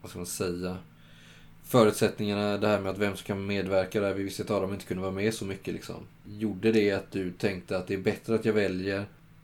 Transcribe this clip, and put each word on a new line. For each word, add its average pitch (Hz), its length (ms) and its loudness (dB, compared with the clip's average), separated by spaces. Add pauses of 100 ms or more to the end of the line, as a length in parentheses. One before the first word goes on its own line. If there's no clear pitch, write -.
vad 101 80 -14
ska - 100 -10
man 87 60 -6
säga, 90 520 -4 (880)
förutsättningarna, 104 920 4
det 101 100 2
här 104 120 4
med 95 120 -4
att 92 60 -4
vem 101 180 0
som - 100 -12
kan 98 200 -4
medverka 95 560 2
där, 98 120 2
vi 98 100 -4
visste 98 200 -4
att 92 80 -4
Adam 95 220 0
inte 101 120 -8
kunde 92 180 -4
vara 95 80 -2
med 104 220 0
så 110 120 -8
mycket, 92 280 -6
liksom. 87 220 -10 (300)
Gjorde 104 460 0
det 104 200 6
att 95 200 -4
du 95 200 -4
tänkte 92 460 -2
att 90 100 -4
det 101 60 -2
är 95 40 -2
bättre 101 380 0
att 110 100 0
jag 110 80 2
väljer 98 520 0 (380)